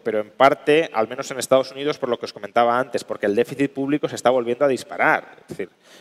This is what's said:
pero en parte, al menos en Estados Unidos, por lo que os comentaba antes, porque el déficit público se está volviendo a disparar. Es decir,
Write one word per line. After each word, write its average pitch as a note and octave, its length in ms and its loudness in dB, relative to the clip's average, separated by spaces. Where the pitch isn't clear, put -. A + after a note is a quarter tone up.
pero G#2+ 180 -2
en G#2+ 120 -8
parte, D3 600 4
al A2 160 0
menos C3 220 -10
en C3+ 80 -10
Estados C3 340 2
Unidos, C#3+ 280 -6
por B2 100 -4
lo A#2 80 0
que - 80 -12
os - 80 -12
comentaba A#2 460 2
antes, C3 240 -4
porque G#2+ 240 -6
el G2+ 80 2
déficit C3 360 0
público C#3 380 -4
se A#2 60 -10
está A#2+ 160 2
volviendo B2 340 0
a - 20 4
disparar. B2+ 760 -2
Es - 80 -20
decir, - 200 -12